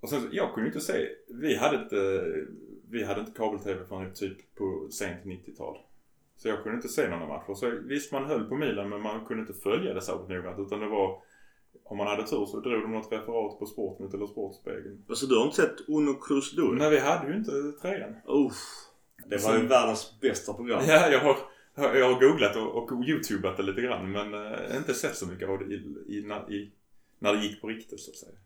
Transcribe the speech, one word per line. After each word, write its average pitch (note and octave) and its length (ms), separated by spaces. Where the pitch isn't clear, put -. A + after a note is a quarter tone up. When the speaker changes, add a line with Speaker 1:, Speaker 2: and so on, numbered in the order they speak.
Speaker 1:
Och - 80
sen C#3+ 140
så, A#2+ 100
jag - 220
kunde A2 140
ju - 60
inte - 120
se, - 220
vi B2 280
hade A2+ 260
inte, G2 420
vi A2+ 140
hade G2+ 160
inte A2 120
kabel-tv G2+ 560
förrän F#2+ 260
typ - 400
på F#2 360
sent F2+ 340
nittiotal. - 520
Så - 120
jag G#2+ 140
kunde A2 140
inte A#2+ 120
se B2+ 200
några E2+ 180
matcher. D2+ 280
Så A#2+ 160
visst, C#3+ 280
man C#3 120
höll C#3 240
på B2 80
Milan, G2+ 320
men G#2 140
man G#2+ 240
kunde A2+ 140
inte - 220
följa A2+ 320
det F#2 80
särskilt F#2 260
noggrant, F#2 300
utan G2+ 220
det G#2+ 80
var, G2 340
om - 120
man G2+ 100
hade G#2 200
tur G#2+ 200
så A2 140
drog A2 220
de A2 100
något A2 200
referat A2 460
på A2 80
Sportnytt G2 480
eller G2+ 120
Sportspegeln. - 840
Speaker 2:
Alltså, A#2 180
du C3 120
har A#2 60
inte D3+ 120
sett D3+ 320
Uno D3+ 260
Cruz - 380
Due? D3 260
Speaker 1:
Nej, D3+ 120
vi D3+ 80
hade C#3+ 320
ju F3+ 60
inte D3 360
trean. C#3 340
Speaker 2:
Uff. C3+ 300
Det G#2 100
var G#2+ 160
Speaker 1:
Sen A2+ 100
Speaker 2:
ju A#2+ 40
världens A#2 540
bästa - 340
program. A#2+ 320
Speaker 1:
Ja, D#3 240
jag C3 100
har, C#3 160
jag B2+ 160
har A#2+ 80
googlat C3 360
och, A2 200
och B2 120
youtubat G2 520
det G2+ 60
lite G2 180
grann, G2+ 320
men, G#2 220
eh, G#2+ 420
inte C3+ 180
sett - 220
så F#2+ 100
mycket F#2 220
av G2 100
det G2 60
i, G2+ 120
i, G#2 180
na-, G#2 240
i, G#2 220
när G#2 160
det G#2+ 80
gick G#2 180
på - 80
riktigt, A2 320
så - 100
att - 60
säga. - 160